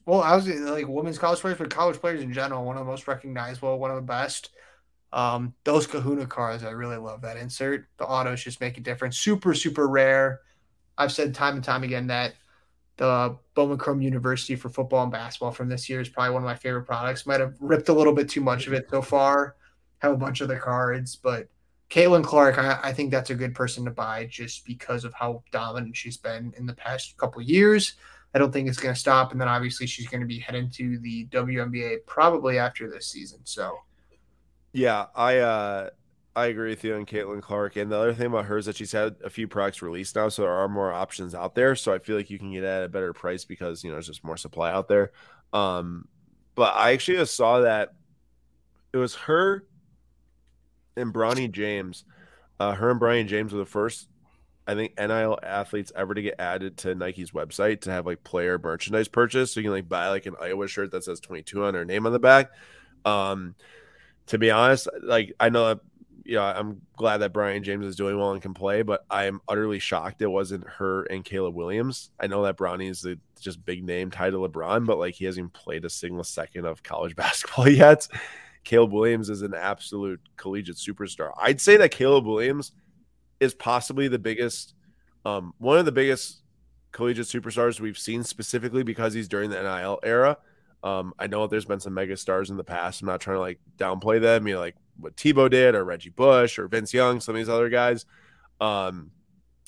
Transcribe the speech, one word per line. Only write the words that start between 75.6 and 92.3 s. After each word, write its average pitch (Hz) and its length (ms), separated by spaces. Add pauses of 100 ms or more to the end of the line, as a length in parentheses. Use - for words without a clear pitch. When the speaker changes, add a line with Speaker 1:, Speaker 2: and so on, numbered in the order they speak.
Speaker 2:
a 85 60
single 87 340
second 87 400
of 80 180
college 85 340
<laughs> - 0
basketball - 520
yet. 147 400 (560)
Caleb 117 280
Williams 110 380
is 98 120
an 98 120
absolute 98 680 (160)
collegiate 95 380
superstar. 92 640
I'd 131 220
say 208 160
that 190 160
Caleb 131 340
Williams 127 460 (640)
is 131 160
possibly 131 540
the 123 100
biggest, 113 560 (500)
um, 95 340
one 139 200
of 180 60
the 147 80
biggest 135 500 (480)
collegiate 120 380
superstars 120 500
we've 110 180
seen, 117 280
specifically 120 580
because 113 320
he's 110 140
during 104 220
the 95 100
N 98 60
I 92 160
L 95 200
era. 127 360 (440)
Um, 95 340
I 101 120
know 104 140
that 104 80
there's 107 140
been 101 140
some 95 160
mega 95 220
stars 95 340